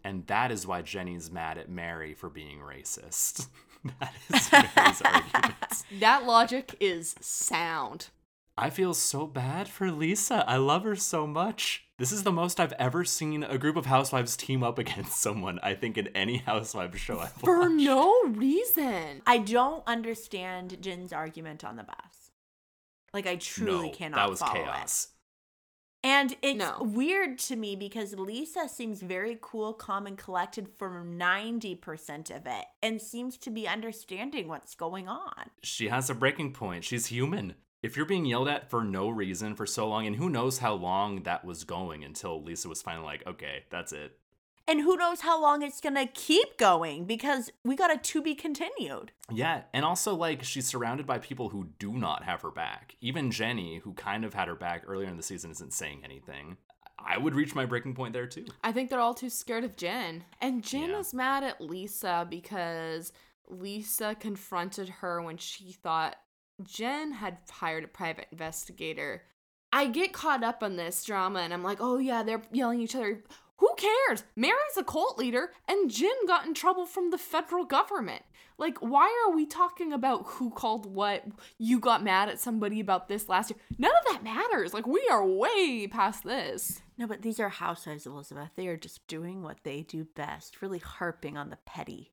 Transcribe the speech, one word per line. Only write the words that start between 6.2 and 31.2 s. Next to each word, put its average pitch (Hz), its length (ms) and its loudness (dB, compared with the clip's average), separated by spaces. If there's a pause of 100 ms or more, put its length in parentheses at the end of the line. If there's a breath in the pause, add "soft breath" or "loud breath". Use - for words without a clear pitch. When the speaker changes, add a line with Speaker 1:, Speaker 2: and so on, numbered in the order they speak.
Speaker 3:
logic 240 560 6
is 175 400 0
sound. 160 880 -2 (500)
Speaker 1:
I 120 120 2
feel 180 240 2
so 156 340 0
bad 139 420 -4
for 190 220 -2
Lisa. 170 580 2
I 123 80 4
love 147 260 4
her 214 120 0
so 165 320 0
much. 170 580 -2 (120)
This 127 140 0
is 202 120 -2
the 196 80 4
most 175 280 2
I've 160 140 4
ever 131 320 2
seen 151 380 0
a 135 140 0
group 151 200 2
of 156 80 0
housewives 131 500 4
team 131 280 0
up 120 160 2
<laughs> - 0 -
against - 420 -2
someone, 95 420 0
I 98 120 2
think, 110 220 -2
in 101 100 0
any 104 300 0
housewives 107 600 -2
show - 200 -4
I've - 140 -6
Speaker 3:
For 349 260 6
Speaker 1:
watched. 349 160 6
Speaker 3:
no 302 500 8
reason. 247 1000 2
Speaker 2:
I 247 100 8
don't 240 500 4
understand 185 920 -4
Jen's 180 320 -8
argument 160 500 -8
on - 140 -10
the 110 60 -12
bus. - 480 -16 (840)
Like, 196 140 -4
I 180 100 -2
truly 180 520 -2
Speaker 1:
No, 143 40 -10
Speaker 2:
cannot 156 240 -8
Speaker 1:
that 101 120 4
was 92 100 -4
Speaker 2:
follow 135 140 0
Speaker 1:
chaos. 73 520 -4
Speaker 2:
it. - 80 -20 (920)
And 269 400 4
it's 269 160 2
Speaker 3:
No. 170 240 -2
Speaker 2:
weird 269 560 0
to - 160 -4
me 214 200 -4
because 202 380 -8
Lisa 240 560 -6
seems 214 320 -8
very 190 400 -4
cool, 220 320 -6
calm, 202 320 -6
and 202 120 -10
collected 190 600 -6
for 180 260 -8
ninety 185 720 -2